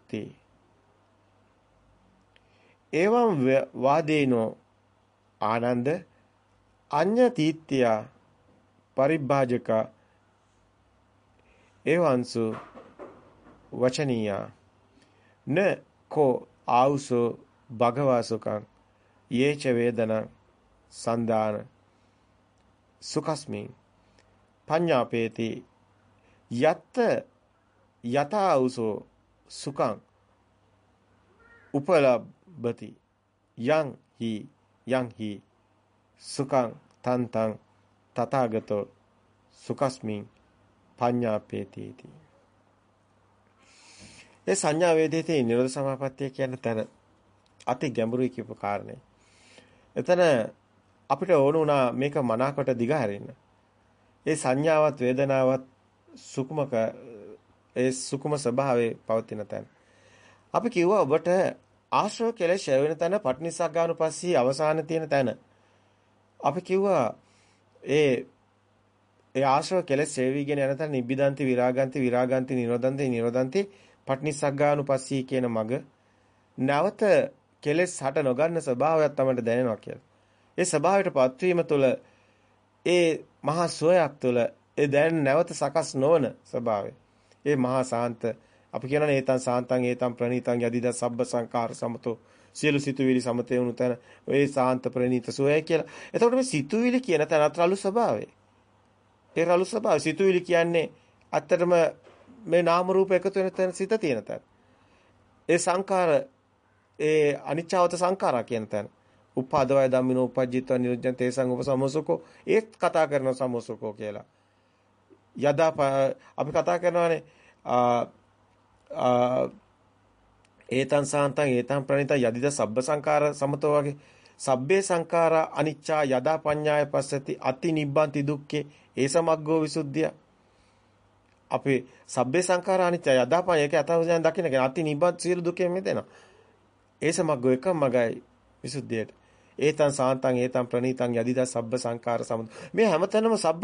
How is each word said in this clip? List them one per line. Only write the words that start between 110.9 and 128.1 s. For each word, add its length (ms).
තේසං 340
උපසමෝසුකෝ 680
ඒත් 300
කතා 320
කරන 280
සමෝසුකෝ 580
කියලා. 340
යදා 380
ප-, 440
අපි 200
කතා 260
කරනවානේ 440
ආ, 420
ආ, 580
"ඒතං 360
සාන්තං 440
ඒතං 360
ප්‍රණීතං 360
යදිද 280
සබ්බ 320
සංඛාර 520
සමතෝ" 400
වගේ 240
සබ්බේ 420
සංඛාරා 720
අනිච්චා 540
යදා 320
පඤ්ඤාය 480
පස්සති 540
අති 320
නිබ්බන්ති 500